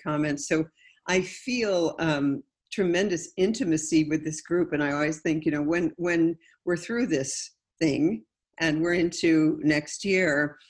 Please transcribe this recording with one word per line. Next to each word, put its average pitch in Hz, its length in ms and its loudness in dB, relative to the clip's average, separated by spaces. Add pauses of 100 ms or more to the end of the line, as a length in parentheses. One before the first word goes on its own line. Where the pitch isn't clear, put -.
comments. 151 440 -2
So 160 180 0 (420)
I 185 160 2
feel, 196 720 -2
um, 143 460 0 (280)
tremendous 180 640 0
intimacy 170 720 0
with 151 180 -2
this 156 160 -6
group. 175 320 -2
And 147 100 0
I 143 120 0
always 151 260 -2
think, 156 240 -2
you 156 80 0
know, 147 100 0
when, 160 360 0
when 170 400 2 (260)
we're 175 140 0
through 233 300 -2
this 135 440 -4 (300)
thing 165 420 2 (380)
and 156 200 0
we're 175 120 2
into 160 680 2
next 151 440 0
year, 156 500 2 (140)